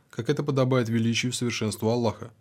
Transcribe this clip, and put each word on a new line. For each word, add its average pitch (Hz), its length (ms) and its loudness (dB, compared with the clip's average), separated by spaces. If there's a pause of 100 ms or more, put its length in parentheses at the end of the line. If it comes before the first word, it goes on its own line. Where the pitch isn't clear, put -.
как - 200 -4
это 151 140 0
подобает 131 460 2
величию 113 420 0
и - 40 -4
совершенству 110 540 -2
Аллаха. 117 520 0